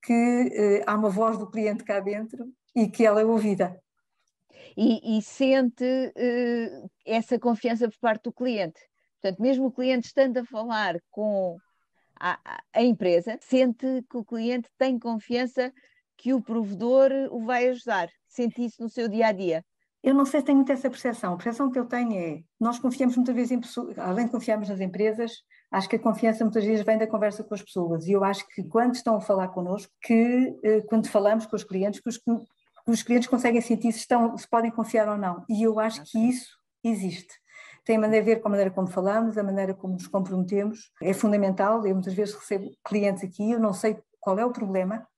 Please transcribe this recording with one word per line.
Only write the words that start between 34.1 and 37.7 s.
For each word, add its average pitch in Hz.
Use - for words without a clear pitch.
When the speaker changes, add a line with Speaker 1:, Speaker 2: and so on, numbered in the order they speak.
Speaker 1:
se -
podem 233
confiar 220
ou 208
não. 185
E 220
eu 220
acho 220
Speaker 2:
Ok. -
Speaker 1:
que 226
isso -
existe. 190